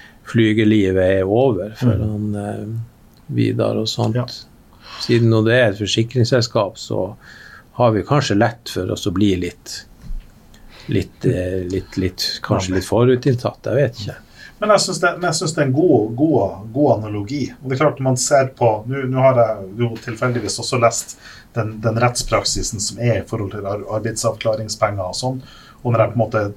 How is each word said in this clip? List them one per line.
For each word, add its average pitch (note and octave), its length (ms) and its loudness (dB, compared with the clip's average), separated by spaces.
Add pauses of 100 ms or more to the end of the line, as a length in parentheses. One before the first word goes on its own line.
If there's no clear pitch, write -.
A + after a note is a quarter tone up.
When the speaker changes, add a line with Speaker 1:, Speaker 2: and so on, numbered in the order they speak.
(220)
Speaker 1:
flygelivet G#2 960 4
er F#2+ 40 2
over G#2 520 2
for B2 180 2
Speaker 2:
Mm. G2 80 0
Speaker 1:
han, G#2+ 340 -4
eh, G#2 300 -8 (640)
Vidar A2 500 0
og A2 100 -2
sånt. A2 280 -2
Speaker 2:
Ja. B2 100 -2 (720)
Speaker 1:
Siden A#2 320 4
nå A2 140 4
det A2+ 100 4
er B2 160 6
et F#2+ 80 -6
forsikringsselskap, A#2 1000 0
så G#2 380 -4 (580)
har A#2+ 180 4
vi G2 120 0
kanskje C#3 340 0
lett A#2 320 0
for F#2 220 -4
oss - 160 -4
å F#2 80 -2
bli G2 240 4
litt, - 460 -10 (1000)
litt, - 380 -2
eh, F2+ 440 0
litt, F#2+ 280 -4
litt, F#2 280 -2 (180)
kanskje F#2 320 -2
litt F#2 120 -2
forutinntatt, B2 760 0
jeg G#2+ 120 -2
vet B2 260 0
ikke. - 160 -10 (420)
Speaker 2:
Men G#3 140 2
jeg F#3+ 100 4
synes F3 160 -4
det, F3+ 160 2
men F3 140 -2
jeg - 100 -2
synes F3+ 160 -4
det D#3 80 0
er C3+ 60 2
en C3 40 0
god, C3 420 4
god, B2+ 580 0
god C#3 240 2
analogi. G#2+ 480 -6 (180)
Og C3 60 -8
det C3 80 -2
er D#3 80 2
klart, C#3+ 160 0
når C3 80 0
man B2+ 100 2
ser C3+ 380 2
på, A#2+ 140 4 (180)
nå, C3+ 180 -4
nå C3 160 0
har B2+ 160 6
jeg G#2 300 0 (100)
jo A#2+ 140 0 (100)
tilfeldigvis A#2 560 -4
også B2 240 -2
lest - 320 0 (400)
den, A2 240 -4
den A2 160 0
rettspraksisen G#2+ 880 -2
som - 160 -8
er A#2 220 0
i - 40 -12
forhold G#2 300 -6
til G2+ 100 -8
ar-, G#2 220 -6
arbeidsavklaringspenger A2 1200 -4
og F2+ 80 -8
sånn. C3 240 -4 (400)
Og A#2+ 140 0
når A2 100 2
jeg G2 80 0
på A2 60 -2
en A2+ 80 2
måte G#2+ 160 -2 (160)